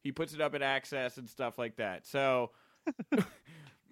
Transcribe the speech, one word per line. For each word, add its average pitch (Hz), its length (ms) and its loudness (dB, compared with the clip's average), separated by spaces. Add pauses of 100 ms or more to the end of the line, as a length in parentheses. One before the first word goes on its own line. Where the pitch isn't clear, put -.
He 139 100 -4
puts 156 220 -4
it 151 60 -6
up 147 140 2
at 139 80 0
Access 135 560 0
and 120 100 -12
stuff 127 300 -4
like 117 200 -2
that. 98 280 -4
So, 131 460 2 (580)
<laughs> 262 80 4 (720)